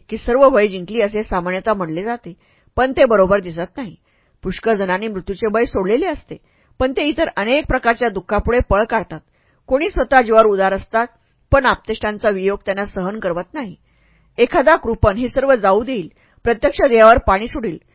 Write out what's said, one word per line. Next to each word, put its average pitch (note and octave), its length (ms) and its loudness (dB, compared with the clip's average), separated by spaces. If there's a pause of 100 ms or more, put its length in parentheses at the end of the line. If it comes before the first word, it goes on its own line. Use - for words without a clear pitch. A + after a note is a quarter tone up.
की A3 80 -8
सर्व C4 320 4
भय G#3 180 2
जिंकली F#3+ 340 -6
असे G#3 220 -2
सामान्यतः F#3 500 -4
म्हणले F3+ 300 -6
जाते, A#3 300 -10 (420)
पण C4 160 0
ते C#4+ 140 4
बरोबर G3+ 340 4
दिसत F3 380 -10
नाही. G3 180 -12 (480)
पुष्कळ F#3+ 300 -2
जणांनी G3 340 -2
मृत्यूचे G3 400 -6
भय A3 180 0
सोडलेले A#3 400 -2
असते, - 520 -10 (220)
पण C4 180 0
ते E4+ 60 -2
इतर D4+ 240 -2 (100)
अनेक A#3+ 300 0
प्रकारच्या A#3+ 420 0
दुःखापुढे G#3+ 500 -2 (100)
पळ G3 140 2
काढतात. G#3 360 -4 (480)
कोणी C#4+ 220 0
स्वतः C4+ 320 2
जीवावर A3 240 4
उदार G3 280 2
असतात, A3 340 -4 (440)
पण C4+ 140 4
आप्तेष्टांचा G#3+ 640 -2
वियोग G3 360 -2
त्यांना G3+ 200 -4
सहन G3+ 340 -8
करवत F3+ 340 -6
नाही. A3 220 -10 (640)
एखादा C4 380 2
कृपण A3 420 0
हे B3 120 -4
सर्व C4+ 260 2
जाऊ G3+ 280 2
देईल, G#3+ 280 -8 (320)
प्रत्यक्ष A#3 340 0 (120)
देहावर A3+ 280 8
पाणी G#3 300 -2
सोडील, A3 300 -8 (180)